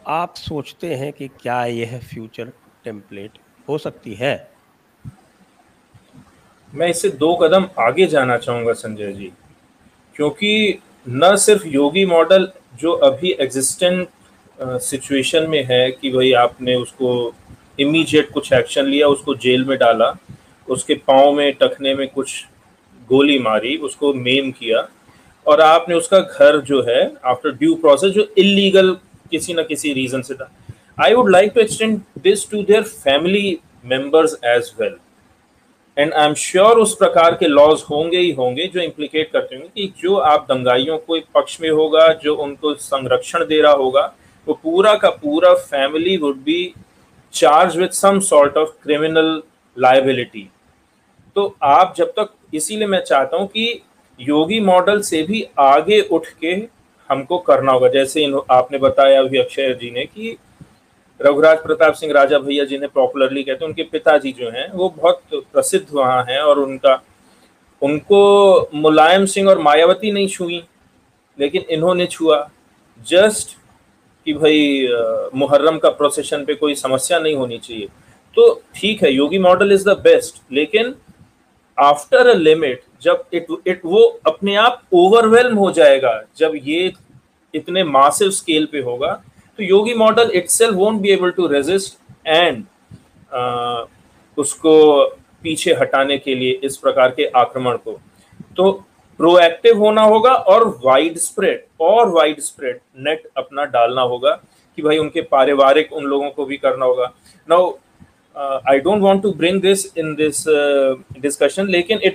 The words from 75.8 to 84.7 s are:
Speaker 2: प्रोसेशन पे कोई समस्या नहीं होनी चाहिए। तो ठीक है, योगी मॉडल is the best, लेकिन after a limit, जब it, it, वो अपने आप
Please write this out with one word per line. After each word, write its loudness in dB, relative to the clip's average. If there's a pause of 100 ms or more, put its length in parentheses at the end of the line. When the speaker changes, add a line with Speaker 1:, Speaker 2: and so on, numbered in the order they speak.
Speaker 2:
प्रोसेशन -4
पे -4
कोई -2
समस्या -4
नहीं -2
होनी -6
चाहिए। -14 (480)
तो 6 (140)
ठीक -4
है, 2
योगी 0
मॉडल 4
is -8
the 2
best, 2 (180)
लेकिन -4 (880)
after 2
a 6
limit, 2 (260)
जब 0 (100)
it, -8 (120)
it, -4
वो 2
अपने -2
आप 0 (120)